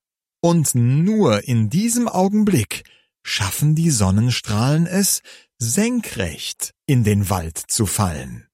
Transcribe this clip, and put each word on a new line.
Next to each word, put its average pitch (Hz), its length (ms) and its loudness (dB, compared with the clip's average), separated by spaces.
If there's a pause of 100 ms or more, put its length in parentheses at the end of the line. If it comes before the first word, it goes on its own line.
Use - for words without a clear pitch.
(420)
Und 170 340 2
nur 139 720 2
in 113 240 0
diesem 233 360 0
Augenblick 196 760 0 (400)
schaffen 147 500 -2
die 165 160 2
Sonnenstrahlen 117 960 0
es, 196 360 -2 (360)
senkrecht 120 1160 -4 (120)
in 123 180 2
den 101 280 2
Wald 82 260 -4
zu - 300 -2
fallen. 67 680 -4